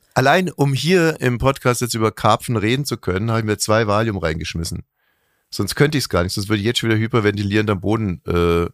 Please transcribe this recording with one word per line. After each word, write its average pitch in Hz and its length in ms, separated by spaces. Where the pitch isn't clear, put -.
Allein 147 380
um 139 220
hier 160 480
im 123 160
Podcast 127 440
jetzt 120 140
über 110 160
Karpfen 117 460
reden 117 280
zu 120 120
können, 98 320
habe 113 100
ich 110 60
mir 107 120
zwei 110 300
Valium 104 300
reingeschmissen. 82 680
Sonst - 240
könnte 151 220
ich's 123 120
gar 87 140
nicht, 90 100
sonst 101 160
würde 107 100
ich 98 60
jetzt 117 140
schon 113 100
wieder 110 100
hyperventilierend 104 720
am 95 100
Boden, 104 460
äh, 85 460